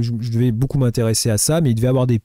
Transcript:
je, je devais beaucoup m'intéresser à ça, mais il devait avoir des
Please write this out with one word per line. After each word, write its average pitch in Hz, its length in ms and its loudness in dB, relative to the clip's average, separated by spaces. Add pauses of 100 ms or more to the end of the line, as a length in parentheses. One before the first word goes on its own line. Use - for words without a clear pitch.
je, 117 160 -2
je 117 140 -6
devais 120 180 2
beaucoup 127 280 -2
m'intéresser 117 520 0
à 107 80 0
ça, 160 220 0
mais 147 100 2
il 113 60 0
devait 113 100 0
avoir 127 220 2
des 117 160 2